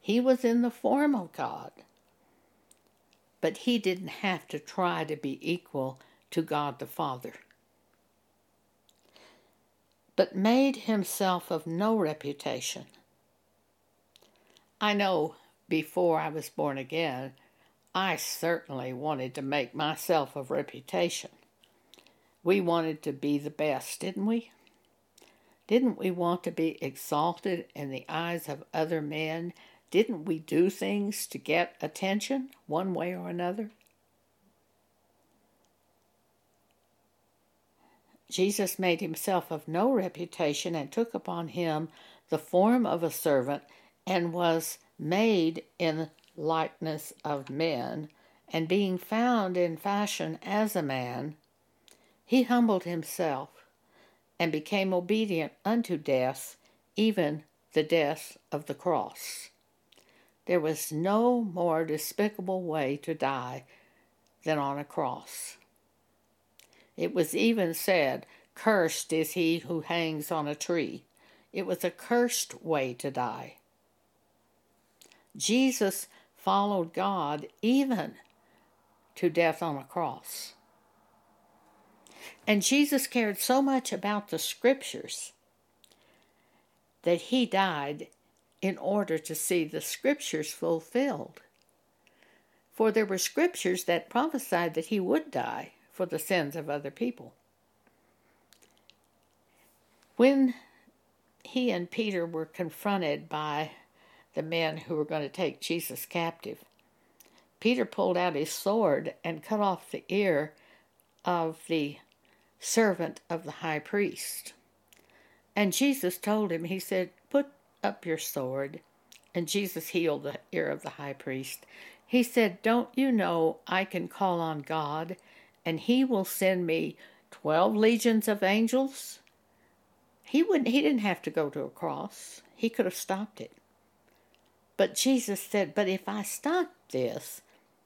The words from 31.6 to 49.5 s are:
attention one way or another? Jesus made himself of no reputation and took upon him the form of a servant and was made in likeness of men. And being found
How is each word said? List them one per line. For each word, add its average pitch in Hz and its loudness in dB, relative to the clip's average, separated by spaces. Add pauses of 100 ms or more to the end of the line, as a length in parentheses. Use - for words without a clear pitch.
attention 208 -2 (160)
one 175 -2
way 180 -4
or 180 -8
another? 180 -4 (4000)
Jesus 196 0
made 175 2
himself 175 -2
of 151 -8
no 185 2
reputation 175 -2
and 143 -4
took 233 -2
upon 170 -6
him 160 -2 (400)
the 160 0
form 220 4
of 170 0
a 156 0
servant 143 0 (440)
and 170 0
was 165 2 (180)
made 165 2 (140)
in 160 0 (260)
likeness 160 -2 (100)
of 143 -4
men. 147 -2 (380)
And 160 -2
being 185 2
found 220 0